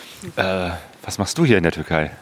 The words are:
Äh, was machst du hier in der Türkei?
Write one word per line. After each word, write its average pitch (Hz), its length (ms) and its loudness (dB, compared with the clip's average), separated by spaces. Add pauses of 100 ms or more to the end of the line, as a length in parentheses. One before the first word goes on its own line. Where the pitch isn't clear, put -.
(360)
Äh, 92 340 0 (320)
was - 160 -10
machst - 200 -2
du 165 80 4
hier 117 100 8
in 90 60 4
der 82 100 4
Türkei? 78 380 0 (120)